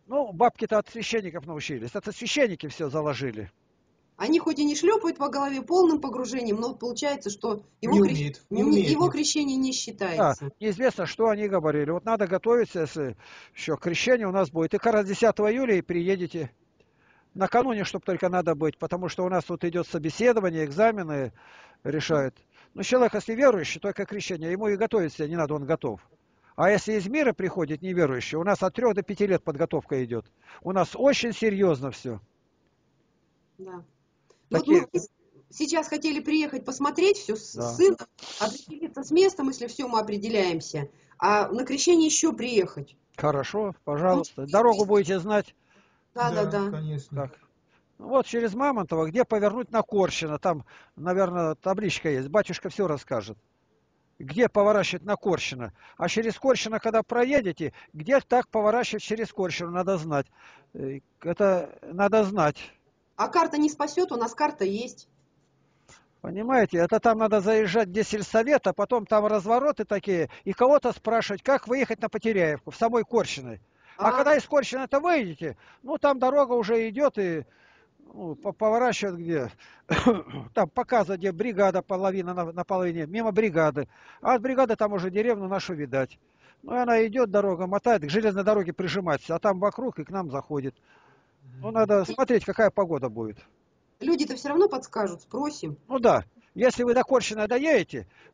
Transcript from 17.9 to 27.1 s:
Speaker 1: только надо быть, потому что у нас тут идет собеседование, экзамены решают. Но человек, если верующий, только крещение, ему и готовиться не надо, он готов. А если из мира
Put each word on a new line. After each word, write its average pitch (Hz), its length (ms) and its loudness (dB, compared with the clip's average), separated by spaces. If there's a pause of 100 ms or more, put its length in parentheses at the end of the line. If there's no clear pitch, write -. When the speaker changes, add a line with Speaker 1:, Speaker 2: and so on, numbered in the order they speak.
Speaker 1:
только 180 260 -2
надо 175 260 0
быть, 151 240 -2
потому 175 300 -6
что 185 140 -4
у 180 60 0
нас 180 160 0
тут 175 200 -6
идет 170 220 -2
собеседование, 170 800 0
экзамены 156 640 0 (520)
решают. 143 520 -2 (380)
Но - 100 -12
человек, 247 300 4
если 220 220 -4
верующий, 220 440 2
только 202 260 -4
крещение, 170 460 -6
ему 202 180 -4
и 202 80 0
готовиться 185 500 0
не 160 80 -6
надо, 151 180 0
он 143 120 -4
готов. 131 340 -2 (560)
А 180 160 4
если 208 220 0
из 202 140 -2
мира 262 260 2